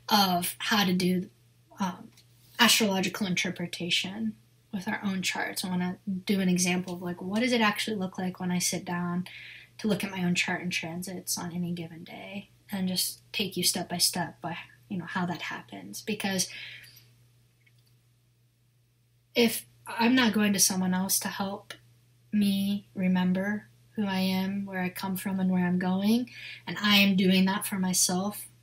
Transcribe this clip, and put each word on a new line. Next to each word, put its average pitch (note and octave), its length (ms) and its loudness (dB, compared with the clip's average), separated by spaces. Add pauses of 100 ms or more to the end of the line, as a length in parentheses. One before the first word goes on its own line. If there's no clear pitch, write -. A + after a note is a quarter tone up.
of F3+ 500 4
how G#3 260 2
to F#3 80 4
do, F3+ 380 2 (500)
um, - 300 -6 (480)
astrological G3 680 4
interpretation F3+ 1080 -4 (360)
with G3 140 -6
our G#3+ 160 -4
own F#3+ 200 -4
charts. F3+ 420 -4
I F#3 60 -4
wanna F3+ 280 -2 (280)
do G3 140 2
an F#3 100 4
example F3+ 440 0
of, F3+ 80 -10
like, F3 200 -6
what G3 180 -2
does B3 120 2
it A#3 100 4
actually G#3+ 340 0
look F#3 220 -4
like F#3 200 -4
when F3+ 120 -2
I F3+ 80 2
sit F3 260 -2
down F3 420 -2 (520)
to A3 100 -2
look G#3 160 2
at G3+ 60 -4
my F#3+ 120 -4
own F3 120 2
chart F3 260 0
and F3+ 100 -4
transits F3+ 680 -6
on F3 140 -6
any F3 200 -2
given E3+ 320 -8
day, G3 460 -12 (200)
and F#3 180 -2
just - 320 -2 (120)
take F#3 240 -2
you F3+ 60 0
step F3+ 260 0
by F3 100 -4
step - 440 0
by, E3+ 160 -6 (300)
you G3 100 -4
know, E3+ 80 -6
how F3+ 180 -2
that - 180 -4
happens. G3 600 -10
Because G3 460 -2 (2750)
if A#3 320 4 (200)
I'm A#3+ 280 2
not B3 180 6
going G#3 220 4
to F#3 40 0
someone F#3 360 2
else F#3+ 260 0
to G3+ 80 -4
help G3 460 -6 (580)
me G3+ 640 0
remember F#3 720 0 (240)
who A3 120 -2
I F#3+ 140 -2
am, F#3+ 480 0
where F#3+ 140 -4
I F3+ 80 -2
come F#3+ 280 -6
from, F#3+ 220 -4
and F#3 120 2
where F3+ 160 2
I'm F3+ 120 2
going, G3+ 520 2 (360)
and F3+ 120 -6
I G#3 180 4
am G3 200 6
doing F#3 280 6
that F#3+ 220 0
for G3+ 120 -4
myself F#3 680 0 (140)